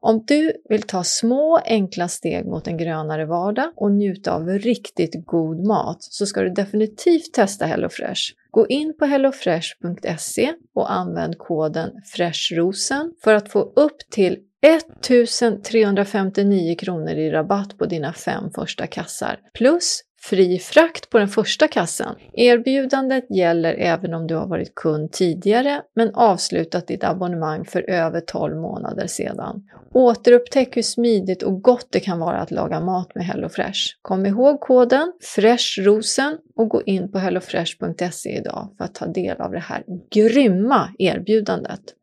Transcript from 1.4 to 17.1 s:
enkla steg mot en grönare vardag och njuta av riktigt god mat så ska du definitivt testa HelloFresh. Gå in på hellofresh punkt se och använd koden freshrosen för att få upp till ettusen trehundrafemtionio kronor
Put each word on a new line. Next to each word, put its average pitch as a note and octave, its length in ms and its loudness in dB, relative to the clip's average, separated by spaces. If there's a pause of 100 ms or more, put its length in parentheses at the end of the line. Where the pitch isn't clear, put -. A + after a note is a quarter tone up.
enkla F#3+ 420 0
steg - 380 -6
mot E3+ 220 -6
en E3 100 -6
grönare D#3 480 -4
vardag G#3 500 -2
och G#3 160 0
njuta G3+ 420 0
av E3 140 -4
riktigt F#3+ 800 -2
god E3 400 -2
mat F#3+ 380 0
så - 220 -6
ska G3 160 -4
du F#3 80 0
definitivt G#3+ 840 0
testa G3+ 320 0
HelloFresh. - 560 -4 (300)
Gå - 160 4
in D4+ 300 -2
på D4+ 80 2
hellofresh C4+ 640 0 (120)
punkt F3 240 -8 (140)
se - 340 -2 (220)
och - 180 -2
använd E3+ 440 -4
koden D#3 540 -4 (140)
freshrosen F#3+ 1080 -4 (100)
för A3 100 6
att G#3 180 0
få G#3 80 0
upp - 380 2 (120)
till F#3 300 0 (220)
ettusen A#3+ 1000 2
trehundrafemtionio G3+ 1120 2
kronor D#3+ 380 -6